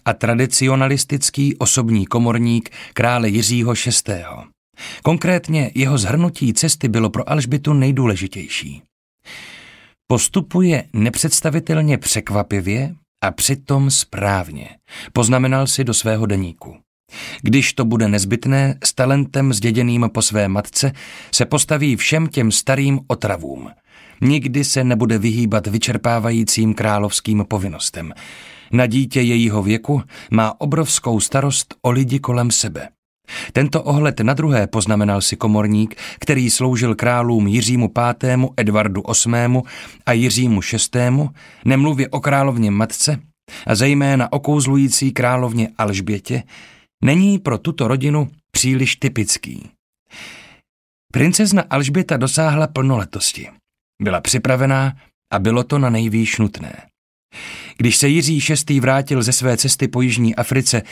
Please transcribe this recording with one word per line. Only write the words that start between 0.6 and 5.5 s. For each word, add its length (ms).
osobní 500
komorník 640
krále 360
Jiřího 460
šestého. 680
Konkrétně 720